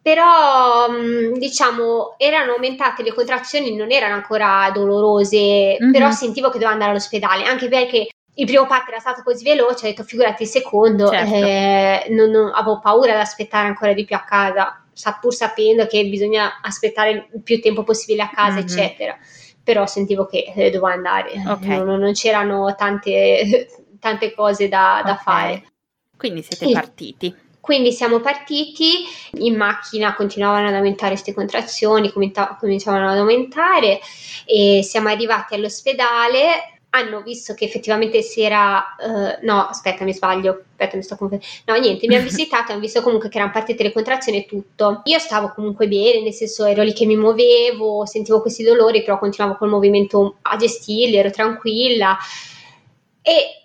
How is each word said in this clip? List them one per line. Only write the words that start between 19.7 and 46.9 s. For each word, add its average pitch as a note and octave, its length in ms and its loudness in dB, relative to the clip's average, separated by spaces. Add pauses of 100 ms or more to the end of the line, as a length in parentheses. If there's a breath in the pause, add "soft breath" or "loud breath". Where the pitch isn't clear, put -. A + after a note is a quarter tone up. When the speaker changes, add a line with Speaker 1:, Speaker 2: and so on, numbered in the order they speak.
Speaker 1:
sentivo G3 380 -2
che, F#3+ 320 -4
eh, G3 140 4
dovevo F#3+ 160 0
andare, F3+ 460 -2 (140)
Speaker 2:
Ok. G3 200 -4
Speaker 1:
non, G3 200 -2
non, G3 140 0
non G3+ 120 0
c'erano G3+ 600 0
tante, G3+ 960 0 (160)
<laughs> - 160 -20
tante A3 320 -4
cose G3+ 360 0
da, F#3+ 360 2
da G3 80 -2
Speaker 2:
Ok. G3 100 -6
Speaker 1:
fare. G3 420 -2 (520)
Speaker 2:
Quindi F#3 260 -8
siete - 240 -10
Speaker 1:
Il B3 60 2
Speaker 2:
partiti. E3+ 640 -6 (240)
Speaker 1:
Quindi B3+ 320 0
siamo A#3 280 0
partiti, D4+ 840 -2 (360 loud breath)
in A3+ 160 0
macchina G#3 580 -2
continuavano G3+ 540 -2
ad G3+ 60 0
aumentare G3 420 -2
ste G3+ 180 -10
contrazioni, G#3+ 760 0
cominta-, G3 480 -4
cominciavano G3 520 -2
ad G3 80 2
aumentare B3+ 840 2 (460 loud breath)
e G3+ 360 4
siamo G#3+ 280 -2
arrivati G#3+ 440 -2
all'ospedale, A#3+ 1200 0 (140)
hanno A3 300 -2
visto A#3 320 -14
che G#3 140 -6
effettivamente A3 560 -2
si - 180 -8
era, G3+ 560 0
eh, G#3 480 -6
no, G3+ 220 2
aspetta, - 380 -6
mi F#3+ 100 -2
sbaglio, F#3+ 560 -2
aspetta, G3 260 -6
mi F#3+ 60 -8
sto G3+ 140 -14
conf-, G3 500 -10
no, A3+ 80 0
niente, A3+ 320 0
mi A#3 80 2
hanno B3 100 2
Speaker 2:
<laughs> B3+ 60 -8
Speaker 1:
visitato, A#3+ 420 -4
hanno G#3 80 -8
visto A3 220 -2
comunque A3 260 0
che - 80 -10
erano G3+ 160 -2
partite A3 300 -4
le G#3 100 0
contrazioni A#3 460 -2
e G3+ 80 -8
tutto. G#3 580 -4
Io D#4+ 140 2
stavo G#3+ 360 -4
comunque G#3 340 -2
bene, A3 340 2
nel A3 100 -4
senso G#3+ 320 -6
ero G#3 180 2
lì G#3+ 120 0